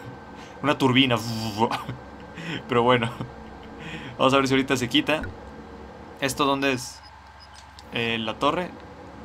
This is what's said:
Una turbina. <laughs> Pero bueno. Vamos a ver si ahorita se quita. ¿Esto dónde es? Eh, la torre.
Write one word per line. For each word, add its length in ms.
Una 160
turbina. 380
<laughs> 800
Pero 140
bueno. 280
Vamos 140
a 40
ver 120
si 60
ahorita 220
se 120
quita. 340
¿Esto 240
dónde 280
es? 280
Eh, 260
la 160
torre. 360